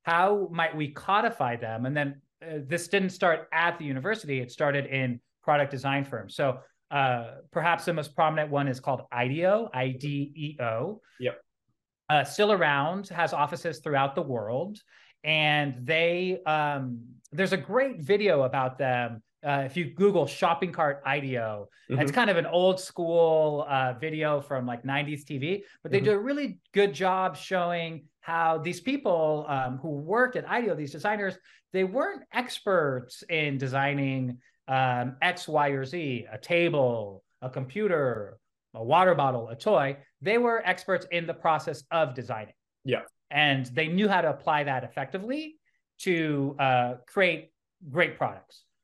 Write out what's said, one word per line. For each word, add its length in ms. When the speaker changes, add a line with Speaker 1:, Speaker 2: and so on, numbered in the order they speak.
Speaker 1:
How 460
might 240
we 140
codify 680
them?" 280
And 100
then, 280
uh, 240
this 220
didn't 220
start 420
at 260
the 60
university. 560
It 100
started 360
in 340
product 260
design 360
firms. 280
So, 260
uh, 420
perhaps 320
the 80
most 240
prominent 340
one 180
is 120
called 220
ideo, 640
I 160
D 440
E 280
O. 400
Speaker 2:
Yep. 180
Speaker 1:
Uh, 160
still 280
around, 580
has 240
offices 460
throughout 340
the 80
world. 560
And 640
they, 600
um, 560
there's 220
a 60
great 420
video 420
about 360
them 440
uh, 180
if 120
you 80
Google 320
shopping 460
cart 320
ideo, 640
it's 100
Speaker 2:
Mm-hmm. 120
Speaker 1:
kind 200
of 60
an 100
old 320
school, 920
uh, 320
video 400
from, 260
like, 180
nineties 400
T 140
V, 260
but 80
they 80
Speaker 2:
Mm-hmm. 80
Speaker 1:
do 60
a 60
really 400
good 220
job 420
showing 680
how 380
these 220
people, 680
um, 300
who 120
worked 460
at 100
ideo, 300
these 160
designers, 440
they 120
weren't 380
experts 960
in 300
designing, 800
um, 540
X, 260
Y, 200
or 160
Z, 460
a 80
table, 840
a 60
computer, 920
a 100
water 300
bottle, 340
a 80
toy. 400
They 180
were 260
experts 460
in 160
the 80
process 560
of 240
designing. 400
Speaker 2:
Yeah. 180
Speaker 1:
And 360
they 220
knew 200
how 120
to 100
apply 340
that 200
effectively 720
to, 580
uh, 360
create 460
great 280
products. 460